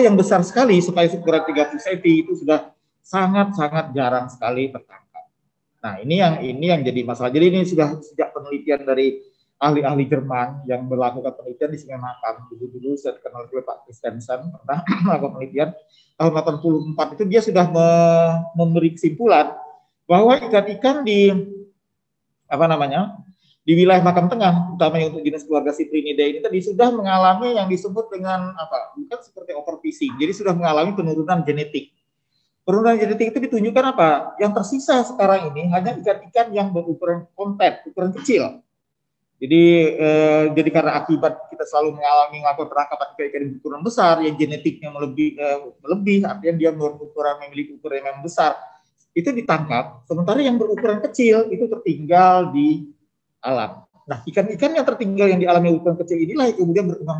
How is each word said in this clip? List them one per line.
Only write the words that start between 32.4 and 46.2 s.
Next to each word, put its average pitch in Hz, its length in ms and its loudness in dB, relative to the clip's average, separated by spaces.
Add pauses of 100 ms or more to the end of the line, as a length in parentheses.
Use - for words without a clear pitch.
Penurunan 226 320 2
genetik 214 320 0
itu 226 80 -6
ditunjukkan 240 560 0
apa? 160 480 2
Yang 208 100 2 (100)
tersisa 269 440 0
sekarang 190 480 0
ini 165 160 -4
hanya 185 240 0
ikan-ikan 226 560 -2
yang 196 240 -2
berukuran 170 640 -4
konten, 202 480 -2
ukuran 185 320 -4
kecil. - 480 -2 (760)
Jadi, 156 220 4 (340)
eh, 156 460 4 (100)
jadi 156 160 0
karena 151 320 0
akibat 151 480 -2
kita - 160 -8
selalu 151 320 -2
mengalami 147 440 2
melakukan 147 280 -2
penangkapan 143 440 -4
ikan-ikan 143 280 -8
yang 139 160 -6
berukuran - 280 -12
besar, 202 300 4 (100)
yang 151 120 -2
genetiknya 151 520 -4
melebih, 147 480 -4
eh, 143 200 -2 (240)
melebih, 196 440 0